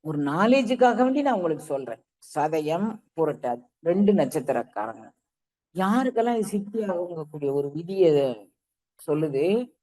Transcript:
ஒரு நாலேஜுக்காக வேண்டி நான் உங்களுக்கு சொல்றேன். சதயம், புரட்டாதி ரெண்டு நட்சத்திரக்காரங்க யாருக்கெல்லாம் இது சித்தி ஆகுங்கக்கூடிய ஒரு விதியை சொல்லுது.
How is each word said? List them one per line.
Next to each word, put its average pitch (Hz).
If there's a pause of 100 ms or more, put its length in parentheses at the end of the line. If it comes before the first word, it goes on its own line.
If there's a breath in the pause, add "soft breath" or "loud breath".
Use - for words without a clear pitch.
ஒரு 147
நாலேஜுக்காக 240
வேண்டி 262
நான் 277
உங்களுக்கு 160
சொல்றேன். 131 (140)
சதயம், 156 (120)
புரட்டாதி 135 (160)
ரெண்டு 202
நட்சத்திரக்காரங்க 117 (640)
யாருக்கெல்லாம் 233
இது 220
சித்தி 208
ஆகுங்கக்கூடிய 160
ஒரு 143
விதியை 151 (560)
சொல்லுது. 156